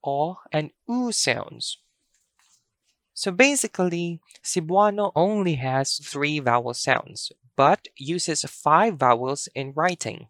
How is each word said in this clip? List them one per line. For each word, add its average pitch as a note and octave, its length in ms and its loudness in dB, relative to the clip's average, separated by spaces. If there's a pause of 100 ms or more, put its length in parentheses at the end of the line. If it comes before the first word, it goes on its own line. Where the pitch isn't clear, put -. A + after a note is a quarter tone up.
o D3 340 -2 (140)
and D3+ 180 -2 (180)
u A#3+ 240 -2
sounds. - 680 -4 (1300)
So - 200 -6
basically, F3+ 880 2 (240)
Cebuano G3+ 720 2
only F#3 400 2
has C3 420 -2
three D3 400 -4
vowel A#2+ 360 0
sounds, - 580 -2 (240)
but C#3+ 400 4
uses D#3+ 480 -4
five E3+ 500 2
vowels C3 600 0
in C3+ 200 -8
writing. D#3 560 -4